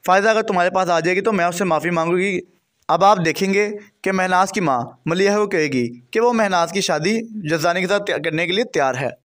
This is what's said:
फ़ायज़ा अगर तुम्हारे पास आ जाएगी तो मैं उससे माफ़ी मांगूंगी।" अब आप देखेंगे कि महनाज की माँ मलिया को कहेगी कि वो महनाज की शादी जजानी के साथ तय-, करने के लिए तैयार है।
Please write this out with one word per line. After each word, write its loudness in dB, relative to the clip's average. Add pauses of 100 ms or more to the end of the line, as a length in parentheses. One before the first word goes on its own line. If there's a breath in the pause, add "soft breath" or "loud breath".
फ़ायज़ा 4
अगर 2
तुम्हारे 0
पास 0
आ 2
जाएगी 0
तो -2
मैं 0
उससे -2
माफ़ी 0
मांगूंगी।" -2 (480)
अब 2
आप 6
देखेंगे 0 (360 loud breath)
कि 0
महनाज 2
की -4
माँ 0 (300)
मलिया 2
को 0
कहेगी 0 (260)
कि 0
वो 2
महनाज 0
की -2
शादी 0 (360)
जजानी 0
के -2
साथ 0
तय-, -4
करने -2
के -4
लिए 0
तैयार 0
है। -4 (160)